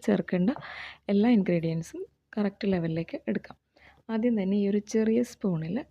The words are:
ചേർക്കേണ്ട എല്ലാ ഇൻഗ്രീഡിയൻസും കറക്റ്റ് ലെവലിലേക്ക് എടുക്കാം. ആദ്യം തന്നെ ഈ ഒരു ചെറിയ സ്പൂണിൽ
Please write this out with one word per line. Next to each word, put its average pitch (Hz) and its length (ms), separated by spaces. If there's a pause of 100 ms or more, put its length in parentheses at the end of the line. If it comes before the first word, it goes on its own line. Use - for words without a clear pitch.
ചേർക്കേണ്ട 185 460 (560)
എല്ലാ 202 220
ഇൻഗ്രീഡിയൻസും 175 760 (320)
കറക്റ്റ് 202 360
ലെവലിലേക്ക് 165 540
എടുക്കാം. - 300 (520)
ആദ്യം 220 320
തന്നെ 190 160
ഈ 202 120
ഒരു 208 80
ചെറിയ 220 460
സ്പൂണിൽ 180 680